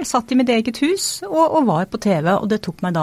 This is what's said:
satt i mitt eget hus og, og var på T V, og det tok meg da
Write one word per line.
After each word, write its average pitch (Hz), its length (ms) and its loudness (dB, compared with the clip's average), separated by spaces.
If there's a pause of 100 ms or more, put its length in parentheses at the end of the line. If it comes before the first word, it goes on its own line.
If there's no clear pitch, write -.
satt 247 240 -2
i 262 80 0
mitt 247 140 2
eget 226 320 0
hus 359 420 -2
og, 320 160 2
og 311 300 4
var 165 180 0
på 220 140 -6
T 202 160 2
V, 175 160 2
og 220 160 -2
det 214 100 -2
tok - 220 -8
meg 180 100 -2
da 160 80 0